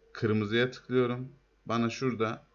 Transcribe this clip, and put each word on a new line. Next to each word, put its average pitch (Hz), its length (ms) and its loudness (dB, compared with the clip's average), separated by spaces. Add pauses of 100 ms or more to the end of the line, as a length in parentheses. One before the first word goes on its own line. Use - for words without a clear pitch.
(120)
kırmızıya 110 580 2
tıklıyorum. 123 600 -2 (340)
Bana 117 240 2
şurada 113 640 -2